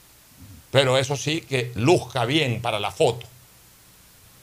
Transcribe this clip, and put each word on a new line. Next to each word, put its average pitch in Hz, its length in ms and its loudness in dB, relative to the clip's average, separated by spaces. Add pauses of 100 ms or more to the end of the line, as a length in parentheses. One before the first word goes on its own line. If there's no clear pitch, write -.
(720)
pero 131 260 4
eso 135 180 0
sí, 156 260 -4
que 123 320 -4
luzca 123 500 2
bien 127 360 0
para 113 200 -4
la 101 100 -4
foto. 127 360 0 (1160)